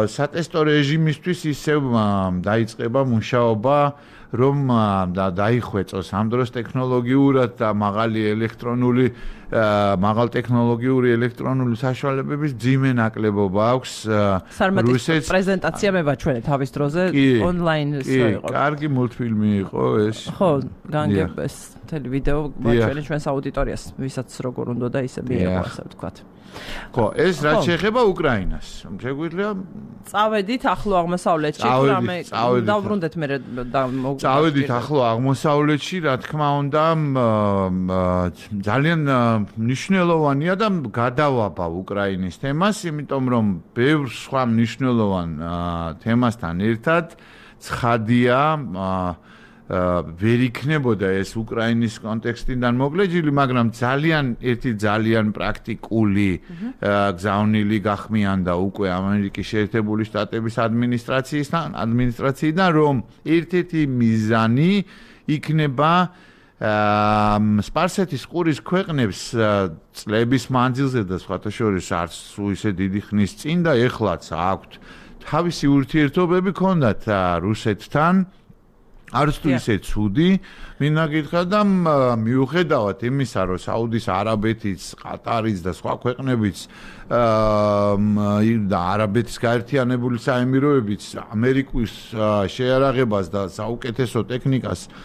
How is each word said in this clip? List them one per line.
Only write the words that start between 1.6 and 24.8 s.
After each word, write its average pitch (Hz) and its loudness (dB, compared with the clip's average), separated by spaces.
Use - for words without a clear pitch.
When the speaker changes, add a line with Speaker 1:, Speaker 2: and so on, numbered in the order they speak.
Speaker 1:
ა, 113 4
დაიწყება 113 0
მუშაობა, 120 2
რომ, 135 2
ა, 120 4
და-, 95 0
დაიხვეწოს 101 -2
ამ 104 -2
დროს 123 0
ტექნოლოგიურად 127 2
და 113 0
მაღალი 107 0
ელექტრონული, 120 0
ა, 104 2
მაღალ 107 2
ტექნოლოგიური 120 2
ელექტრონული 123 0
საშუალებების 135 -2
მძიმე 131 2
ნაკლებობა 107 2
აქვს, 127 0
ა, 104 2
Speaker 2:
სარმატის 190 2
Speaker 1:
რუსეთს. 147 2
Speaker 2:
პრეზენტაცია 185 0
მე 180 0
ვაჩვენე 139 0
თავის 139 -2
დროზე, 143 0
Speaker 1:
კი, 139 4
Speaker 2:
ონლაინ 160 0
Speaker 1:
კი, 131 0
Speaker 2:
იყო. - -4
Speaker 1:
კარგი 143 0
მულტფილმი 117 0
იყო 98 -2
ეს. 107 0
Speaker 2:
ხო, 175 0
Speaker 1:
დიახ. - -6
Speaker 2:
განგებ-, 101 0
ეს - -6
მთელი 147 -10
ვიდეო 139 0
Speaker 1:
დიახ. - -8
Speaker 2:
ვაჩვენე 117 2
ჩვენს 147 -6
აუდიტორიას, 139 -4
ვისაც 135 -8
როგორ 127 -6
უნდა 123 -4